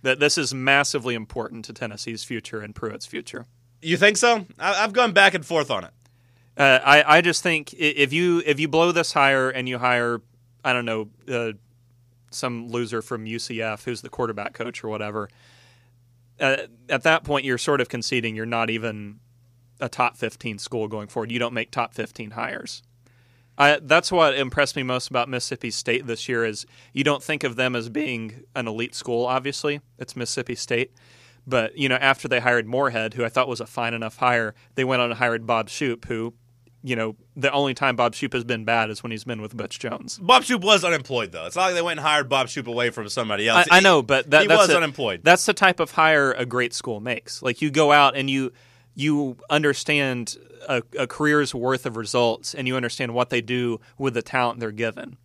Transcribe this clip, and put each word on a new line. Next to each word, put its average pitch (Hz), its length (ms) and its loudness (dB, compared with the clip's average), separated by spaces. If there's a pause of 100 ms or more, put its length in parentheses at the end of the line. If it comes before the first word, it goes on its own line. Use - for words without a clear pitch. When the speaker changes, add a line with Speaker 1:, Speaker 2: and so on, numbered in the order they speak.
Speaker 1:
That 131 160 0
this 147 180 4
is 135 160 -2
massively 131 600 0
important 113 500 -10
to 117 80 -14
Tennessee's 110 500 -10
future 113 380 -10
and 107 140 -14
Pruitt's - 320 -10
future. - 400 -12 (340)
Speaker 2:
You 160 160 -2
think 202 200 6
so? 233 280 2 (140)
I, 190 240 0
I've 214 100 -2
gone 233 200 2
back 196 200 8
and 175 100 -4
forth 147 280 -2
on 98 120 -4
it. - 80 -16 (640)
Speaker 1:
Uh, 135 300 6
I, 147 320 8
I 170 40 6
just 170 200 0
think 160 320 -2
i-, - 40 -20
if 143 360 2
you, 170 320 2
if 143 140 0
you 156 80 0
blow 160 240 4
this 160 220 0
hire 135 360 4
and 127 180 -6
you 123 120 -6
hire, 120 420 0 (420)
I 131 100 0
don't 120 120 -2
know, 110 240 -4 (180)
uh, 117 260 -4 (800)
some 120 360 -8
loser 117 340 -4
from 110 240 -10
U 113 140 -8
C 113 220 -8
F 110 240 -8
who's 120 160 -8
the - 80 -16
quarterback 107 440 -6
coach - 300 -10
or 113 60 -8
whatever, 107 400 -8 (1080)
uh, 135 200 0 (320)
at 135 140 -2
that 160 200 2
point 139 220 -2
you're 127 120 0
sort 143 220 0
of 123 80 0
conceding 117 480 -4
you're 110 100 -8
not 117 240 -2
even 107 520 -8 (580)
a 131 80 -6
top 120 300 -2
fifteen 110 420 -8
school 110 300 -6
going 104 180 -10
forward. 113 240 -6
You 120 80 -4
don't 120 140 -4
make 117 180 -6
top 120 220 -4
fifteen 110 380 -10
hires. - 520 -10 (720)
I, 147 240 6
that's 160 300 2
what 160 240 4
impressed 139 400 -2
me 139 80 -4
most 127 260 -4
about 123 200 -2
Mississippi 123 420 -6
State 123 360 -4
this 113 200 -8
year 120 160 -2
is 110 220 -6 (260)
you 139 140 -2
don't 143 180 0
think 151 220 -6
of 120 100 -4
them 127 180 -2
as 117 140 -4
being 120 560 -8 (100)
an 123 140 -6
elite 113 280 -6
school, 120 300 -2
obviously. 139 540 -4 (180)
It's - 200 -14
Mississippi 123 380 -6
State. 123 360 -4 (560)
But, 120 300 -2
you 135 100 0
know, 131 80 2
after 135 320 2
they 123 140 0
hired 120 260 2
Moorhead, 117 460 -2
who 123 100 -4
I 113 60 -2
thought 127 180 0
was 117 140 -6
a 110 40 -8
fine 117 280 -4
enough 113 240 -8
hire, 117 380 2 (180)
they 135 100 0
went 127 180 0
on 120 100 0
and 113 80 -6
hired 117 280 0
Bob 113 220 0
Shoop, 123 360 -4
who, 117 280 -6 (500)
you 127 120 -4
know, 110 200 -4 (200)
the 135 160 0
only 139 220 0
time 127 220 0
Bob 120 180 0
Shoop 131 200 -6
has 123 100 -2
been 113 220 -4
bad 113 240 0
is 107 140 -10
when 117 80 -10
he's 110 120 -10
been 113 180 -8
with 107 140 -12
Butch - 240 -10
Jones. - 420 -10
Speaker 2:
Bob 240 220 4
Shoop 240 200 -2
was 196 200 4
unemployed, 131 480 -2
though. 82 140 -10
It's 90 100 -10
not 185 120 0
like 185 80 -2
they 170 60 -2
went 170 180 -4
and 139 80 -4
hired 147 220 2
Bob 131 200 2
Shoop 120 180 -8
away 120 220 0
from 113 200 -10
somebody 107 380 -2
else. 170 240 6
Speaker 1:
I, 175 40 10
I 180 40 12
Speaker 2:
He, 190 40 2
Speaker 1:
know, 180 180 8
but 131 300 0
that, 151 120 8
Speaker 2:
he 143 40 0
Speaker 1:
that's 165 160 8
Speaker 2:
was 180 80 4
Speaker 1:
a, 151 60 6
Speaker 2:
unemployed. 127 460 -2
Speaker 1:
that's 175 220 6
the 208 80 2
type 185 260 2
of 160 120 -2
hire 156 420 4
a 123 120 -4
great 123 280 -2
school 110 260 -8
makes. 113 420 -8
Like, 123 200 -4
you 151 100 -2
go 147 200 4
out 143 260 8
and 135 120 -2
you, 135 220 -2 (440)
you 143 420 -2 (120)
understand 143 880 0 (300)
a, 127 140 0 (160)
a 135 80 0
career's 147 480 0
worth 127 320 -2
of 123 100 -6
results, 113 600 0
and 131 120 -4
you 127 80 -2
understand 120 380 -4
what 123 160 0
they 123 120 0
do 120 380 -2 (200)
with 135 160 -2
the 117 80 -2
talent 120 360 -2
they're 113 120 -6
given. 113 540 -8